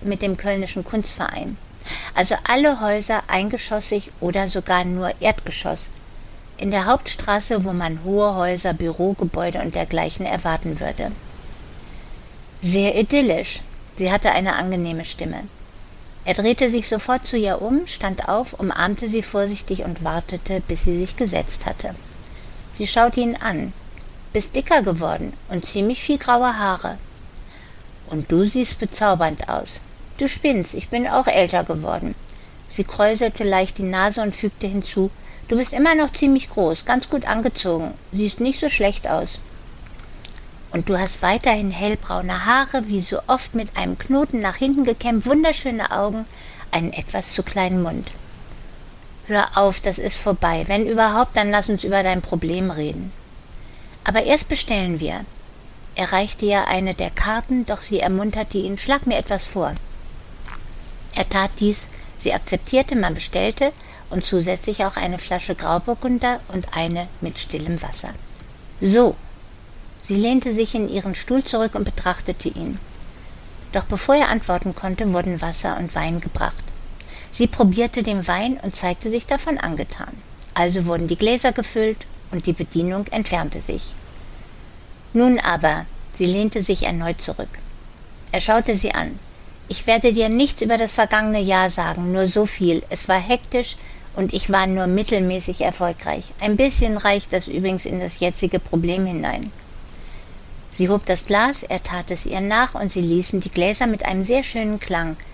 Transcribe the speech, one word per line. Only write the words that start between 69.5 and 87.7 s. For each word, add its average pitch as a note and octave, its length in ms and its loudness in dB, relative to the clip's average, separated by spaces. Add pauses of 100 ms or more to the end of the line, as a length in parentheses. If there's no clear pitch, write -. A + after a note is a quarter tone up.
Sie G3 140 -2
lehnte A#3+ 360 4
sich A3 220 2
in G#3+ 160 0
ihren F#3+ 240 -2
Stuhl C4 280 0
zurück A3 320 0
und G#3 100 -2
betrachtete - 640 -2
ihn. F#3 280 -6 (920)
Doch G3 120 0
bevor A#3+ 320 4
er D4 120 6
antworten F#3 460 0
konnte, F#3+ 400 0
wurden F3 260 0
Wasser E3+ 380 -2
und F3 160 -4
Wein E3 260 0
gebracht. - 420 -2 (680)
Sie A#3 180 4
probierte A3+ 560 4
den G3 240 0
Wein G#3+ 340 0
und F#3+ 140 -2
zeigte F3+ 340 0
sich A#3 160 -2
davon C#4 320 0
angetan. - 540 -4 (420)
Also F3 320 4
wurden E3+ 220 0
die E3+ 80 2
Gläser A#3+ 340 4
gefüllt A3 560 0 (240)
und F3 160 -4
die F3 60 4
Bedienung F3 560 -2
entfernte E3+ 520 -2
sich. - 320 -6 (1200)
"Nun B3 260 8
aber", D#3+ 460 2 (260)
sie F3+ 140 0
lehnte G3+ 360 2
sich F#3 220 2
erneut E3+ 360 -2
zurück. - 280 -6 (800)